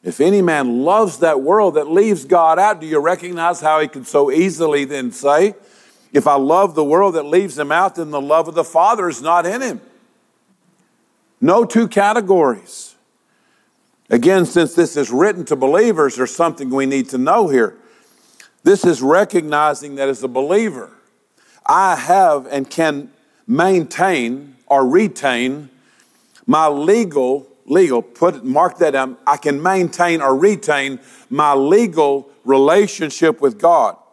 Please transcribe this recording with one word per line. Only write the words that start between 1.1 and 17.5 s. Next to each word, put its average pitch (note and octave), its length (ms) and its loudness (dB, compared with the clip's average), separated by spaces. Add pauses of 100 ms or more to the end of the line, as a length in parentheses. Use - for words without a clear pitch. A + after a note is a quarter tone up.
that D3+ 240 0
world F3+ 320 2
that D3 180 -2
leaves G3 320 0
God E3 340 2
out," G3+ 220 0
do D#3 80 -14
you D#3 120 -2
recognize F3 600 -4
how D#3 220 0
he D#3 80 -4
could B2+ 180 -16
so C#3+ 240 2
easily D#3 540 0
then C3 260 -8
say, D#3+ 440 0 (580)
"If C#3 120 2
I D3 100 2
love D#3+ 380 2
the D3+ 120 0
world E3+ 300 2
that D3 100 -4
leaves D#3+ 340 -2
him C#3+ 100 -4
out, F3+ 260 0
then D#3+ 140 -8
the C#3+ 120 -6
love D#3 260 0
of D#3+ 80 -12
the E3 80 -2
Father F#3 460 0
is B2+ 120 -10
not E3 240 0
in G#3 140 -6
him"? A3 220 -8 (1600)
No G3 240 4
two A3+ 240 0
categories. F#3+ 1040 0 (1120)
Again, D#3+ 360 2
since - 280 -2
this E3 220 0
is C3 160 -4
written F3+ 320 0
to C#3 140 -4
believers, D#3 580 0
there's B2 180 -6
something D3+ 360 -4
we C3+ 160 -2
need C3+ 240 -4
to C3 80 -8
know E3+ 320 0
here. A#2+ 260 0 (880)